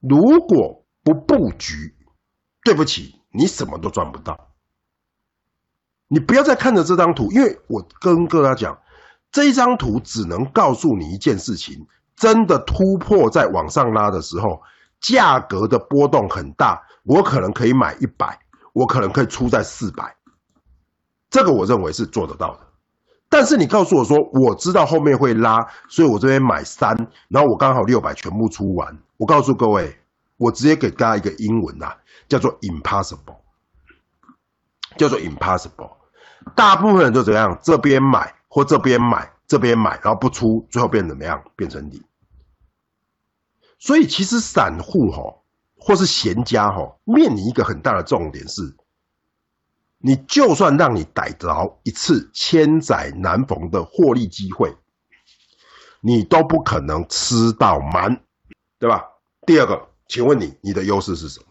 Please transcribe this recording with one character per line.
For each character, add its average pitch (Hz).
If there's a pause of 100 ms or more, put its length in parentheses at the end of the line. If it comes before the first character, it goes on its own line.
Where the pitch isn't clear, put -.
如 180
果 - (180)
不 311
布 214
局， 78 (680)
对 233
不 151
起， - (100)
你 139
什 -
么 87
都 90
赚 78
不 65
到。 - (1600)
你 151
不 -
要 269
再 294
看 254
着 175
这 175
张 170
图， 143
因 247
为 -
我 185 (160)
跟 175
各 165
位 135
讲， 92 (540)
这 285
一 277
张 247
图 120
只 110
能 90
告 180
诉 135
你 82
一 98
件 110
事 104
情， 71 (280)
真 220
的 143
突 190
破 175
在 160
往 80
上 123
拉 104
的 90
时 82
候， 95 (380)
价 190
格 98
的 117
波 143
动 123
很 73
大， 117 (220)
我 160
可 135
能 98
可 123
以 120
买 120
一 -
百， - (340)
我 127
可 127
能 98
可 139
以 113
出 -
在 117
四 -
百， - (1160)
这 269
个 180
我 101
认 107
为 78
是 -
做 -
得 -
到 -
的。 - (680)
但 294
是 294
你 170
告 208
诉 165
我 127
说， 143 (160)
我 131
知 -
道 175
后 156
面 143
会 127
拉， 113 (220)
所 -
以 151
我 110
这 104
边 135
买 98
三， 135 (320)
然 139
后 123
我 107
刚 135
好 123
六 113
百 73
全 -
部 110
出 101
完。 80 (200)
我 110
告 147
诉 135
各 113
位， 85 (380)
我 117
直 120
接 156
给 131
大 117
家 113
一 104
个 95 (100)
英 110
文 -
啊， - (320)
叫 135
做 -
impossible， 90 (1600)
叫 147
做 110
impossible。 90 (640)
大 233
部 202
分 190
人 139
都 127
怎 107
样？ 104
这 160
边 135
买 131 (160)
或 139
这 143
边 123
买， 120 (160)
这 143
边 117
买， 110
然 110
后 98
不 127
出， 113
最 120
后 120
变 95
怎 78
么 71
样？ 80 (140)
变 87
成 73
零。 - (1800)
所 285
以 320
其 -
实 220
散 98
户 135
吼， - (340)
或 202
是 180
闲 110
家 104
吼， -
面 254
临 98
一 117
个 127
很 76
大 113
的 90
重 87
点 67
是， 82 (1200)
你 135 (120)
就 254
算 147
让 147
你 87
逮 -
着 82
一 -
次 -
千 156
载 -
难 92
逢 80
的 85
获 147
利 123
机 95
会， 82 (1300)
你 113
都 165
不 160
可 101
能 76
吃 117
到 95
满， 87 (560)
对 120
吧？ - (440)
第 160
二 123
个， 104 (200)
请 123
问 143
你， 82
你 98
的 95
优 98
势 92
是 80
什 -
么？ -